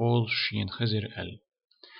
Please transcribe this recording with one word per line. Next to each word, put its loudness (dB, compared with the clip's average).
أول 4
شين -2
خزر 0
أل: -8